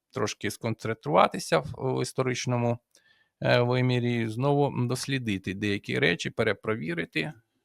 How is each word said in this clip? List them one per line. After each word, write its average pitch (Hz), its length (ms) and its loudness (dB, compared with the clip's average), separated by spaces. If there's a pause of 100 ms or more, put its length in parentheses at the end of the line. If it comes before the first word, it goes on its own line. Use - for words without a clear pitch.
(120)
трошки 104 400 -4
сконцентруватися 156 1080 0
в, 143 180 -6
в 131 240 -2
історичному, 123 760 0 (640)
е, 123 200 4
вимірі, 123 680 2
знову 131 580 0
дослідити 120 680 -2
деякі 104 460 -2
речі, 160 300 0
перепровірити, 135 1040 -2 (320)